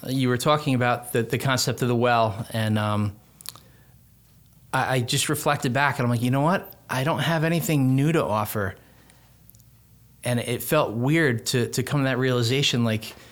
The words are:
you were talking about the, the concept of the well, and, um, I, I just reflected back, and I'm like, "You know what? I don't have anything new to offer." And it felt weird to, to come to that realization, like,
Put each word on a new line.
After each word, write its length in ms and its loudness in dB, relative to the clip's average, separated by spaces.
you 220 0
were 80 2
talking 380 0
about 380 0
the, 100 2
the 140 -2
concept 460 0
of 60 0
the 60 2
well, 560 2
and, 280 0
um, 360 -2
I, 220 0
I 60 2
just 280 -2
reflected 420 0
back, 280 2
and 40 2
I'm 60 2
like, 140 0
"You 80 2
know 100 2
what? 320 0
I 140 -2
don't 160 -2
have 240 0
anything 520 2
new 160 2
to 120 2
offer." 500 -2
And 160 0
it 240 -4
felt 300 0
weird 540 0
to, 200 0
to 160 -4
come 160 -2
to 60 0
that 120 0
realization, 680 0
like, 300 -2